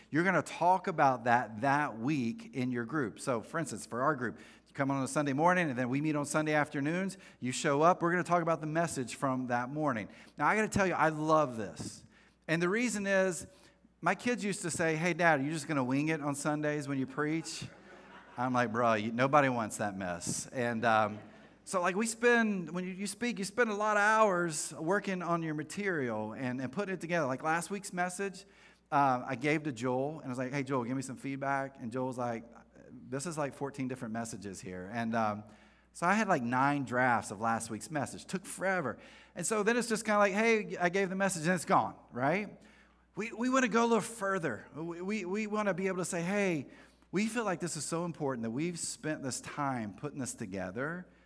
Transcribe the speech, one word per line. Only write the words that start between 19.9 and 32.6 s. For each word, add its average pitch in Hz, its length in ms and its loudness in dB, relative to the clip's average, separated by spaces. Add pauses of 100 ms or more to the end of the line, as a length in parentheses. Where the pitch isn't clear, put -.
mess." 87 560 -4
And, 120 340 0
um, 107 320 4 (460)
so, 185 180 -2
like, 180 120 0
we 226 120 0
spend, 226 640 2
when 180 140 -4
you, 185 80 -6
you 196 140 -6
speak, 208 320 -4
you 196 60 -4
spend 233 260 2
a 202 40 -2
lot 208 240 2
of 202 40 4
hours 185 760 4
working 185 420 0
on 170 200 0
your 156 120 -2
material 147 760 -2
and, 127 280 -4
and 123 120 -4
putting 190 220 -4
it 160 60 -6
together. 165 260 0
Like, 131 180 -4
last 165 260 0
week's 196 220 -8
message, 180 540 -4 (440)
uh, 135 340 4
I 135 120 -4
gave 147 280 2
to 151 80 -2
Joel, 131 480 -2
and - 40 -12
I 139 60 -8
was 123 80 -6
like, 127 140 -4
"Hey, 143 100 0
Joel, 127 220 0
give 127 120 -4
me 135 60 -2
some 131 120 -10
feedback." 135 640 -4
And 117 120 -8
Joel 131 140 -2
was 127 120 -4
like, 120 240 -2 (680)